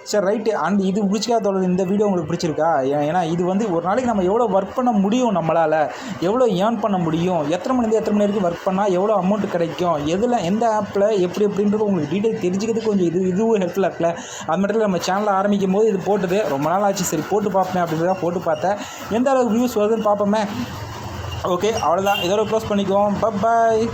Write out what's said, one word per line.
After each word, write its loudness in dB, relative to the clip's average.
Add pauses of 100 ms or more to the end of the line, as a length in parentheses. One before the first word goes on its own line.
சரி, 0
ரைட்டு. 0
And 2
இது 0
பிடிச்சிக்கா 0
தோழர், 0
இந்த 0
வீடியோ 0
உங்களுக்கு -2
பிடிச்சிருக்கா? 0 (140)
ஏ-, 0
ஏன்னா 0
இது 0
வந்து 0
ஒரு 0
நாளைக்கு 0
நம்ம 0
எவ்வளோ 2 (140)
ஒர்க் -6
பண்ண 0
முடியும், 2
நம்மளால 2 (300)
எவ்வளோ 2
ஏர்ன் 0
பண்ண 0
முடியும், 0
எத்தனை -2
மணிலேருந்து 2
எத்தனை 0
மணி 4
வரைக்கும் 0
ஒர்க் -6
பண்ணா 0
எவ்வளோ 2
அமௌண்ட் 0
கிடைக்கும், -2
எதுல, 0
எந்த 0 (140)
ஆப்ல 0
எப்படி 0
அப்படின்றது 0
உங்களுக்கு 0
டீட்டெயில் -2
தெரிஞ்சுக்கிறதுக்கு -2
கொஞ்சம் 2
இது, 0
இதுவும் 2
ஹெல்ப்ஃபுல்லா 0
இருக்குல்ல. -2 (300)
அது 0
மட்டும் 0
இல்ல, 2
நம்ம 0
சேனலை 0
ஆரம்பிக்கும் 0
போது 4
இது 0
போட்டது 0
ரொம்ப -2
நாள் 2
ஆச்சு, 0
சரி -2
போட்டு 0
பார்ப்பேன் 0
அப்படின்றத 0
போட்டு -2
பார்த்தேன். -2 (340)
எந்த 2
அளவுக்கு 2
வியூஸ் 0
வருதுன்னு 2
பார்ப்போமே. 2 (1000)
ஓகே, 0
அவ்வளவுதான். 2
இதோட 0
க்ளோஸ் -2
பண்ணிக்குவோம். 2
பை 0 (100)
பாய். 2